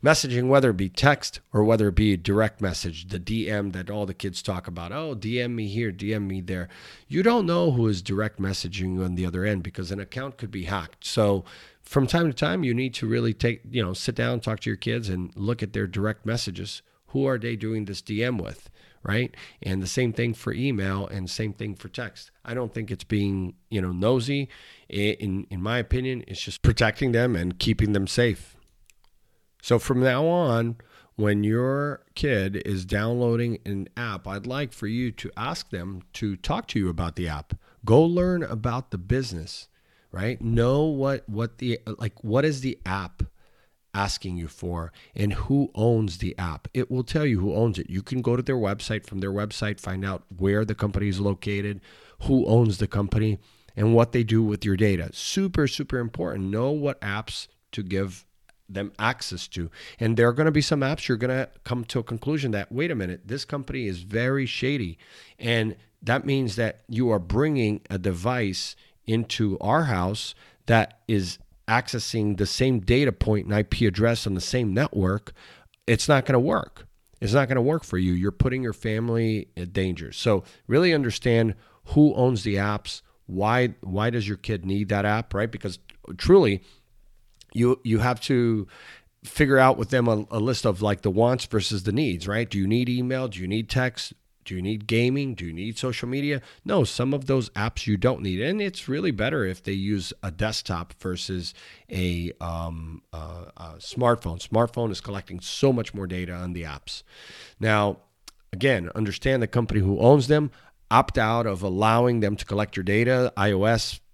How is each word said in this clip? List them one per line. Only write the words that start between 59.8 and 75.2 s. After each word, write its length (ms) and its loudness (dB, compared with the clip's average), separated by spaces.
And 160 2
there 120 8
are 40 4
gonna 180 2
be 120 2
some 180 0
apps 260 -2
you're 120 0
gonna 320 -2
come 220 -4
to 140 -4
a 40 -2
conclusion 500 -4
that, 200 -4
"Wait 180 -2
a 40 -4
minute, 320 -4
this 180 -8
company 420 -6
is 140 -6
very 460 0
shady." 500 -4
And 380 0
that 240 0
means 320 0
that 320 -2
you 220 0
are 80 4
bringing 720 0
a 80 -2
device 760 -2
into 540 0
our 260 2
house 500 -2
that 400 4
is 320 0
accessing 720 0
the 80 2
same 340 2
data 320 4
point 320 0
and 100 -2
I 80 4
P 220 0
address 420 2
on 60 -2
the 80 -2
same 320 0
network. 600 0